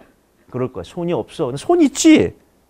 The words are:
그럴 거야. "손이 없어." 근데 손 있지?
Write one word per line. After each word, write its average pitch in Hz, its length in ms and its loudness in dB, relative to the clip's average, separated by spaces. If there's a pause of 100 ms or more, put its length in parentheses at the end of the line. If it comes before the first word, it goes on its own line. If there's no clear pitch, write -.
(500)
그럴 127 220 -6
거야. 87 120 -12
"손이 175 280 -8
없어." 135 340 -6
근데 123 100 -6
손 349 240 0
있지? 302 560 2 (340)